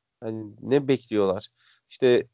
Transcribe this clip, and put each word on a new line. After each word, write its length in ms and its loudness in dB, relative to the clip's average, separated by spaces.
Hani 260 -10
ne 260 0
bekliyorlar? 600 -2
İşte 440 2